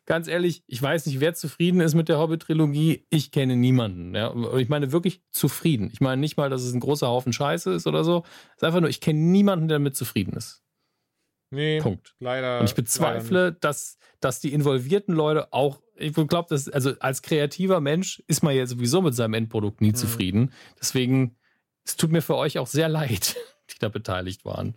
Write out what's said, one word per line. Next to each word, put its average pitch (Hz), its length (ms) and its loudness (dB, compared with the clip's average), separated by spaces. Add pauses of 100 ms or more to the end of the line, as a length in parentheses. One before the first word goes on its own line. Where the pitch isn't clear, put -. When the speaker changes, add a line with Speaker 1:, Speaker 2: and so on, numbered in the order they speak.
Speaker 1:
ganz 165 240 -2
ehrlich, 175 380 -2
ich 120 160 -12
weiß 156 240 0
nicht, 135 140 -2
wer 170 140 2
zufrieden 175 460 0
ist 160 140 2
mit 165 140 2
der 156 100 2
Hobbit-Trilogie. 156 920 0
Ich 151 200 -2
kenne 127 260 0
niemanden. 107 580 2
Ja? 107 140 -2
Und 120 300 -4
ich 120 100 2
meine 143 240 0
wirklich - 380 -2
zufrieden. 135 640 0
Ich - 80 -20
meine 131 200 2
nicht 147 160 -4
mal, 143 140 0
dass 131 120 -4
es 123 120 -4
ein 123 60 -2
großer 135 280 0
Haufen 123 240 0
Scheiße 165 400 -2
ist 170 140 -4
oder 156 180 0
so. 170 200 2 (260)
Es - 60 -20
ist - 80 -2
einfach 165 160 2
nur, 160 100 2
ich - 100 -6
kenne 156 200 0
niemanden, 180 480 4
der 156 80 2
damit 143 200 0
zufrieden 98 380 -4
ist. - 280 -12 (880)
Speaker 2:
Nee, 156 300 -2
Speaker 1:
Punkt. 113 380 -4
Speaker 2:
leider, 127 400 -4
Speaker 1:
Und 120 80 4
ich - 80 -4
bezweifle, - 260 -2
Speaker 2:
leider 117 220 0
nicht. 113 80 -10 (300)
Speaker 1:
dass, - 380 -4 (220)
dass 131 200 -2
die 139 120 -4
involvierten 147 600 2
Leute 151 380 0
auch, 139 280 0 (140)
ich 151 200 -6
glaub, 170 340 0
dass, 139 200 -2
also 135 320 0
als 131 220 -4
kreativer 165 580 0
Mensch 156 460 -2
ist - 160 0
man 147 140 4
ja 131 100 2
sowieso 123 360 0
mit 143 120 2
seinem 113 200 0
Endprodukt 113 460 -2
nie 107 120 6
Speaker 2:
Hm. - 0 -
Speaker 1:
zufrieden. 107 600 0 (280)
Deswegen, 127 560 0 (480)
es - 120 -8
tut 160 140 2
mir 165 120 4
für 151 140 -2
euch 143 220 -2
auch 135 80 -4
sehr 160 220 0
leid, 147 480 -2 (160)
<laughs> - 180 -20
die - 80 -20
da 110 100 -2
beteiligt 95 560 -6
waren. 98 320 -6